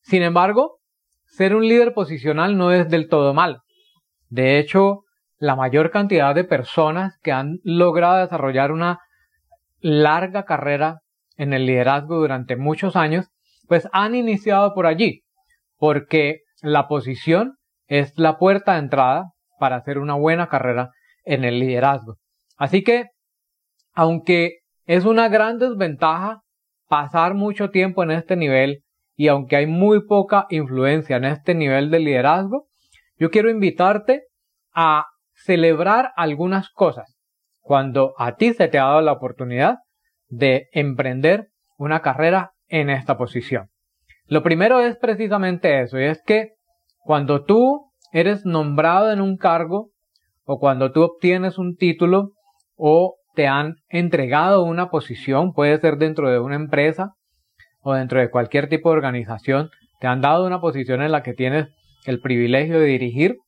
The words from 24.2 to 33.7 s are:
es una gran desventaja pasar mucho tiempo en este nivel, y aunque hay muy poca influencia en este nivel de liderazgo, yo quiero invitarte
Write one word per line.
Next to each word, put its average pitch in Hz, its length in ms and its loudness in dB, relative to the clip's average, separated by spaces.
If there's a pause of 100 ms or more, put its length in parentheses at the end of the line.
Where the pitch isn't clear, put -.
es 175 200 0
una 226 220 2
gran 220 320 0
desventaja 190 840 -2 (460)
pasar 165 460 0
mucho 202 360 -4
tiempo 185 340 0
en 160 80 -2
este 165 240 -2
nivel, 139 480 0 (320)
y 147 140 2
aunque 139 260 0
hay 147 100 2
muy 202 400 2
poca 202 440 2
influencia 139 680 -2
en 127 80 -2
este 147 300 -2
nivel 143 340 0
de 165 100 2
liderazgo, 160 680 0 (500)
yo 165 140 -2
quiero 214 180 2
invitarte 208 760 0 (500)